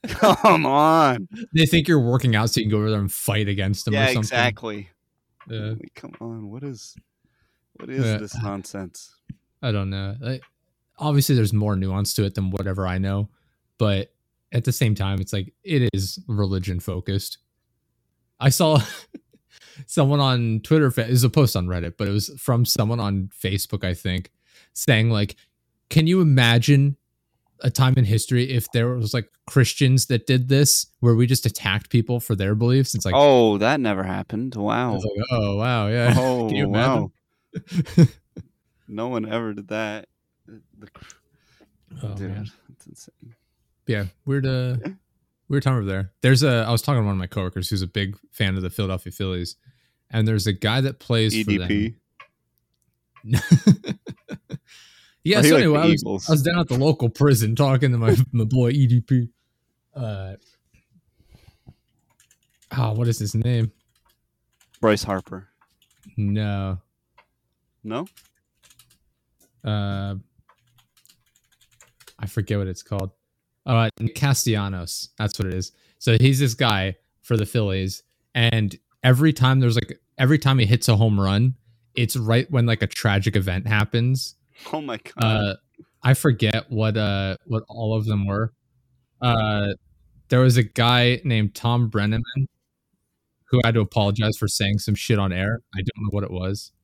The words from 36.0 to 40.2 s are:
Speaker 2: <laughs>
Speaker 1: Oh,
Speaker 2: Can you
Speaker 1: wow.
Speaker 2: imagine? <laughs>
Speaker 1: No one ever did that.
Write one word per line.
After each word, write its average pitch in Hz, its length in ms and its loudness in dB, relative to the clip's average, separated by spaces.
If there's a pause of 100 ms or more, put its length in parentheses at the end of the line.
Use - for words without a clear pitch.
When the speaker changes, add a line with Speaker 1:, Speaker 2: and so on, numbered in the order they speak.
Speaker 2:
<laughs> 123 40 4
Speaker 1:
Oh, 127 300 0
Speaker 2:
Can 107 80 -2
you - 120 0
Speaker 1:
wow. 107 420 0 (440)
Speaker 2:
imagine? - 600 2
<laughs> - 40 -20 (720)
Speaker 1:
No 110 180 -8
one 110 220 -6
ever 113 220 -4
did 101 160 -14
that. 107 400 -8 (380)